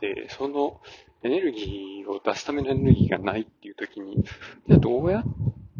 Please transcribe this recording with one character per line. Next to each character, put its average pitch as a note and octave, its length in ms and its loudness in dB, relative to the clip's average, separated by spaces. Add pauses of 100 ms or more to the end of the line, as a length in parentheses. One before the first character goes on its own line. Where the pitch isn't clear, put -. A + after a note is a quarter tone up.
て、 G#2 300 -6
そ C3+ 180 -6
の C#3+ 320 -2 (420)
エ A#2 60 -2
ネ D#3 120 2
ル E3 120 0
ギ G2 540 -8
ー G2+ 40 -6
を G2 120 -6
出 G#2 140 0
す - 80 -10
た D3 80 -6
め C#3+ 100 -2
の C3 80 -2
エ C#3 40 2
ネ C3+ 160 6
ル - 40 12
ギ - 120 4
ー - 40 0
が F#2 80 0
な G2 180 -2
い A2 60 -2
っ - 40 -4
て - 220 -20
い - 20 -16
う - 40 -18
時 - 260 -10
に、 G2 220 -2 (460)
じ - 60 10
ゃ - 20 12
あ - 20 12
ど B2 240 2
う E3+ 80 0
や G#3 100 0
っ - 40 -4 (560)